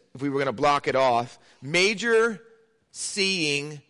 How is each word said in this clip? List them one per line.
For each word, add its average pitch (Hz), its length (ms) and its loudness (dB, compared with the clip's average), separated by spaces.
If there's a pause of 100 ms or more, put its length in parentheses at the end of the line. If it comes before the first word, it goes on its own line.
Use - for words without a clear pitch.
(160)
if 127 80 -12
we 143 60 -2
were 139 100 -2
gonna 135 120 -2
block 143 360 0
it 135 80 0
off. 123 420 2 (240)
Major 220 800 0 (480)
seeing 151 1000 -2